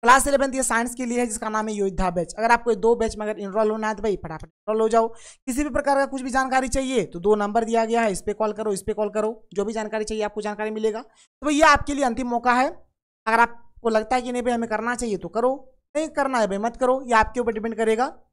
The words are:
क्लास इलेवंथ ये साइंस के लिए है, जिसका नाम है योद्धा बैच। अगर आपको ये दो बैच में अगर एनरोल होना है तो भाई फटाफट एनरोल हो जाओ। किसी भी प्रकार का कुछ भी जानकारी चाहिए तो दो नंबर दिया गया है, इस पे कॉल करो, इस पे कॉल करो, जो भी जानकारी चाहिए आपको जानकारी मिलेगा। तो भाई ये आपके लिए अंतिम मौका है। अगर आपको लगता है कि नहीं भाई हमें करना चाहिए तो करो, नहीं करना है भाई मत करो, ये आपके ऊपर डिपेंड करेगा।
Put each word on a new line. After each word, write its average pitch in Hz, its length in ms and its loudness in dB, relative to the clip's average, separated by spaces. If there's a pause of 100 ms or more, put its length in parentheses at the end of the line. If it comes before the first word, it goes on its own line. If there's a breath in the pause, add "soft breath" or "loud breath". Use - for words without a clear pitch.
क्लास 254 260 6
इलेवंथ 269 260 0
ये 262 100 -2
साइंस 240 320 -2
के 254 100 -6
लिए 240 140 -2
है, 247 80 0
जिसका 220 220 -8
नाम 214 180 -4
है 220 60 -6
योद्धा 196 380 0
बैच। 170 220 -4
अगर 226 180 0
आपको 233 200 2
ये 220 40 2
दो 220 200 2
बैच 220 220 -4
में 214 120 -4
अगर 214 120 -6
एनरोल 208 300 0
होना 220 160 -2
है 214 80 -2
तो 175 80 -12
भाई 214 120 0
फटाफट 156 280 -10
एनरोल 220 380 -4
हो 220 80 4
जाओ। 226 180 4 (380 loud breath)
किसी 262 180 -2
भी 294 60 -2
प्रकार 277 260 2
का 277 100 2
कुछ 262 160 -8
भी 247 80 -6
जानकारी 262 380 0
चाहिए 262 380 -2
तो 175 140 -12
दो 202 160 4
नंबर 208 280 0
दिया 226 220 0
गया 233 160 0
है, 220 100 2
इस 180 100 -4
पे 208 120 -4
कॉल 214 200 -2
करो, 214 200 -2
इस 190 80 -4
पे 214 120 -6
कॉल 208 160 -2
करो, 214 440 -4
जो 196 120 -2
भी 226 80 -6
जानकारी 214 300 -4
चाहिए 214 200 -4
आपको 208 180 -6
जानकारी 208 300 -4
मिलेगा। 220 300 -2
तो - 440 -16
भाई 294 100 2
ये 294 60 4
आपके 285 320 6
लिए 277 120 0
अंतिम 247 220 -2
मौका 240 260 2
है। 254 140 2 (600)
अगर 226 120 4
आपको - 500 0
लगता 220 260 0
है 247 60 2
कि 247 100 -8
नहीं 247 120 -2
भाई 247 100 0
हमें 233 160 -2
करना 220 260 -2
चाहिए 233 220 -4
तो 170 100 -8
करो, 262 480 -2 (200)
नहीं 311 120 -2
करना 269 320 -2
है 208 80 4
भाई 190 100 -2
मत 226 200 -4
करो, 254 300 2
ये 240 60 2
आपके 220 260 4
ऊपर 233 120 0
डिपेंड 220 240 -4
करेगा। 220 320 0 (260)